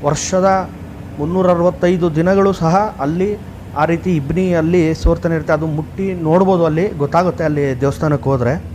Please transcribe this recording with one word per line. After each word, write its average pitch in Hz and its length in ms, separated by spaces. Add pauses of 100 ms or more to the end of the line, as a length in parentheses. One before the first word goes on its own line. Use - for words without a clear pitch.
ವರ್ಷದ 185 640 (500)
ಮುನ್ನೂರ 180 320
ಅರವತ್ತೈದು 175 640
ದಿನಗಳು 196 360
ಸಹ 190 480
ಅಲ್ಲಿ 180 360 (400)
ಆ 147 80
ರೀತಿ 170 320
ಇಬ್ಬನಿ 160 380
ಅಲ್ಲಿ 160 400
ಸೋರ್ತಾನೆ 165 400
ಇರುತ್ತೆ. 165 180
ಅದು 170 140
ಮುಟ್ಟಿ 175 480
ನೋಡ್ಬೋದು, 170 520
ಅಲ್ಲಿ 165 220
ಗೊತ್ತಾಗುತ್ತೆ. 165 560
ಅಲ್ಲಿ 143 360
ದೇವಸ್ಥಾನಕ್ಕೆ 139 440
ಹೋದ್ರೆ 135 400 (100)